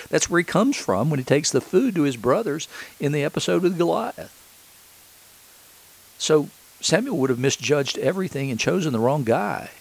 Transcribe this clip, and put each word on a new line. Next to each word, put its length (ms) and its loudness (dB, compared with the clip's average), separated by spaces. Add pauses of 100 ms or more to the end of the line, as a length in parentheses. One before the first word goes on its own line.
that's 220 0
where 80 2
he 60 4
comes 320 2
from 340 0
when 80 2
he 60 -2
takes 260 2
the 100 2
food 360 2
to 60 2
his 140 0
brothers 520 -2 (300)
in 140 0
the 120 -2
episode 380 0
with 140 2
Goliath. 560 -2 (1900)
So 300 2 (320)
Samuel 380 0
would 120 2
have 80 0
misjudged 600 0
everything 520 -2
and 100 -4
chosen 340 0
the 40 0
wrong 260 2
guy 460 -2 (100)